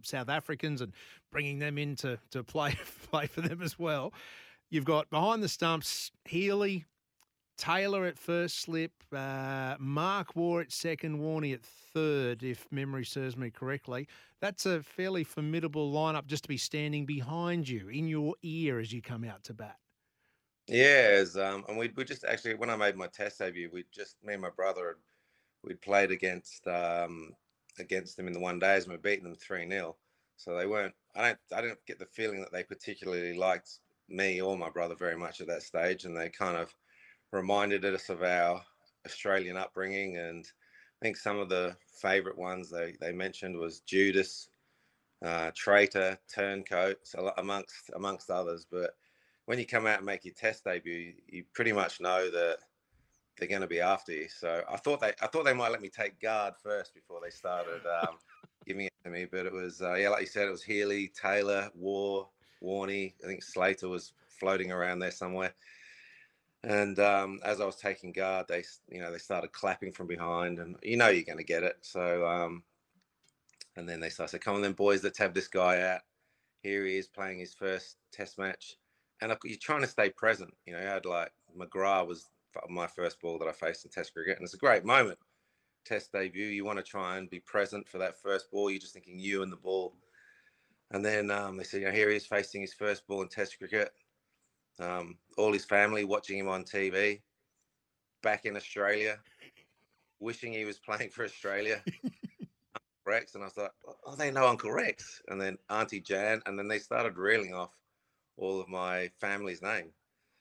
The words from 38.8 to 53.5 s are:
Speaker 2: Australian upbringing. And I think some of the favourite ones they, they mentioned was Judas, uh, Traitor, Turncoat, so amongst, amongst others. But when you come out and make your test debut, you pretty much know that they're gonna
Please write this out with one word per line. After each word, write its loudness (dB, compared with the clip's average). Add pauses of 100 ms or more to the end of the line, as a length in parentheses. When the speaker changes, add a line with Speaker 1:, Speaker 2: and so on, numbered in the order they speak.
Speaker 2:
Australian 0
upbringing. -4
And -6
I -20
think 0
some -2
of -2
the 0 (240)
favourite 2
ones -6
they, -4
they -2
mentioned -4
was -6
Judas, 4 (760)
uh, 0
Traitor, 6 (140)
Turncoat, 0
so -4
amongst, -6
amongst -6
others. -2
But -2 (560)
when 0
you -4
come 2
out 4
and -4
make -4
your -12
test -2
debut, -6 (120)
you -12 (100)
pretty 2
much 0
know 2
that 0 (800)
they're -4
gonna -2